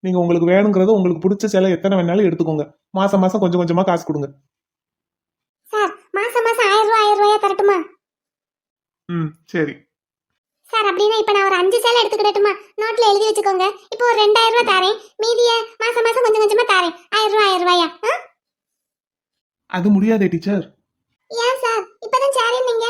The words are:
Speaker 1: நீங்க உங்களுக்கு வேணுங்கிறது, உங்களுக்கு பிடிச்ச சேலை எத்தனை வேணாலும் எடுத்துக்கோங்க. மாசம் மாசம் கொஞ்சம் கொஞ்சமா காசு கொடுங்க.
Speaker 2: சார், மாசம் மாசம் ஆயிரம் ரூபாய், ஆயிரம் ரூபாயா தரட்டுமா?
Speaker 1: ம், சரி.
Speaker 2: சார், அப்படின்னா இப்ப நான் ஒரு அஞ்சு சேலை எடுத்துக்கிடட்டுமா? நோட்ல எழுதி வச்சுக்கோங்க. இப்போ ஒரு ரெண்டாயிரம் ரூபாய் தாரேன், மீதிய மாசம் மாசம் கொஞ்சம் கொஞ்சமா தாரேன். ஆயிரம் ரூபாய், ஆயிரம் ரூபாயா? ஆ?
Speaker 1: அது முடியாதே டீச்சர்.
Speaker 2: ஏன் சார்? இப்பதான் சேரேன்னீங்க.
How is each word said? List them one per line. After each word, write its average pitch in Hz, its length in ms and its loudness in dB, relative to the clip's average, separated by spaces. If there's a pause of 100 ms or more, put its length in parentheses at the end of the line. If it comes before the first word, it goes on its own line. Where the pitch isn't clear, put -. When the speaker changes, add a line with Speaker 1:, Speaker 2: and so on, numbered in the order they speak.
Speaker 1:
நீங்க 185 180 0
உங்களுக்கு 170 300 2
வேணுங்கிறது, 202 440 4
உங்களுக்கு 175 280 -2
பிடிச்ச 202 300 0
சேலை 190 220 2
எத்தனை 196 220 -2
வேணாலும் 180 300 0
எடுத்துக்கோங்க. 160 380 -4 (320)
மாசம் 196 260 0
மாசம் 190 200 0
கொஞ்சம் 175 180 0
கொஞ்சமா 170 220 0
காசு 170 220 -2
கொடுங்க. 147 220 -6 (1400)
Speaker 2:
சார், 415 200 -2 (260)
மாசம் 466 300 -2
மாசம் 453 220 0
ஆயிரம் 415 200 2
ரூபாய், 440 140 2
ஆயிரம் 415 180 2
ரூபாயா 415 220 2
தரட்டுமா? 392 340 2 (1300)
Speaker 1:
ம், 165 220 -4 (220)
சரி. 156 220 -2 (1000)
Speaker 2:
சார், 440 180 0
அப்படின்னா 415 300 0
இப்ப 427 120 0
நான் 392 160 2
ஒரு 381 120 0
அஞ்சு 381 240 2
சேலை 480 160 2
எடுத்துக்கிடட்டுமா? 415 520 0 (280)
நோட்ல 440 300 0
எழுதி 403 180 2
வச்சுக்கோங்க. 392 380 0 (260)
இப்போ 480 180 -4
ஒரு 453 120 2
ரெண்டாயிரம் 440 340 2
ரூபாய் 453 160 0
தாரேன், 381 280 0 (220)
மீதிய 466 280 0 (320)
மாசம் 466 240 -2
மாசம் 466 200 0
கொஞ்சம் 427 180 2
கொஞ்சமா 415 280 2
தாரேன். 349 220 0 (220)
ஆயிரம் 427 180 0
ரூபாய், 427 160 2
ஆயிரம் 359 160 -2
ரூபாயா? 349 220 2 (200)
ஆ? 554 40 0 (1600)
Speaker 1:
அது 185 260 -2
முடியாதே 202 380 2
டீச்சர். 175 300 -4 (680)
Speaker 2:
ஏன் 494 340 -2
சார்? 453 180 -2 (220)
இப்பதான் 523 340 0
சேரேன்னீங்க. 466 520 -2